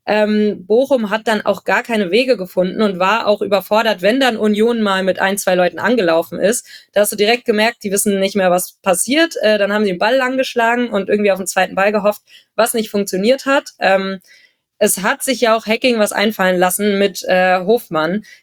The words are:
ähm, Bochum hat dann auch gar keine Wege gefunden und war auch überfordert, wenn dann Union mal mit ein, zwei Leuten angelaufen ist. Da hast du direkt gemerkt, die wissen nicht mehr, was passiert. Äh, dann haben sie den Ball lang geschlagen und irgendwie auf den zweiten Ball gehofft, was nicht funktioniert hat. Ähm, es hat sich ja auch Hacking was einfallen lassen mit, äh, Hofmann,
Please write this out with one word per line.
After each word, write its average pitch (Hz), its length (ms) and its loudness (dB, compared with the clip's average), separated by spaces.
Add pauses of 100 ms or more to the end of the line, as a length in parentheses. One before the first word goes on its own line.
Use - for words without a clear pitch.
ähm, 214 600 0
Bochum 233 460 0
hat 220 160 -2
dann 220 140 0
auch 190 220 -4
gar 202 200 0
keine 214 260 -2
Wege 247 260 2
gefunden 185 460 -4
und 196 160 0
war 196 300 0
auch 208 140 0
überfordert, 208 600 0
wenn 220 180 2
dann 247 160 2
Union 214 460 0
mal 190 220 0
mit 185 160 0
ein, 196 180 0
zwei 185 160 0
Leuten 180 240 0
angelaufen 175 640 0
ist. 196 280 0 (240)
Da 202 100 2
hast 208 100 0
du 220 40 -8
direkt 214 300 0
gemerkt, 220 380 0
die 202 80 -6
wissen 202 280 0
nicht 196 160 -2
mehr, 185 140 2
was 180 320 -2
passiert. 269 600 0
Äh, 214 180 2
dann 196 120 0
haben 208 120 0
sie 196 80 0
den 175 80 -4
Ball 220 160 2
lang 262 220 0
geschlagen 240 520 0
und 196 180 -4
irgendwie 208 240 2
auf 185 80 0
den 190 80 -8
zweiten 185 280 -2
Ball 196 160 0
gehofft, 208 320 -2 (320)
was 220 180 0
nicht 220 160 -4
funktioniert 208 560 -2
hat. - 340 0
Ähm, 190 420 0 (580)
es 196 240 0
hat 254 180 -2
sich 254 200 -2
ja 226 140 2
auch 220 120 -4
Hacking 233 320 0
was 208 120 0
einfallen 196 460 0
lassen 196 400 0
mit, 196 260 -2
äh, 185 360 2
Hofmann, 180 640 -2 (200)